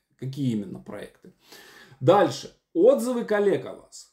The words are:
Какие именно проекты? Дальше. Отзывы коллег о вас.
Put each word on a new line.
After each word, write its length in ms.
Какие 340
именно 280
проекты? 520
Дальше. 540
Отзывы 500
коллег 420
о 80
вас. 380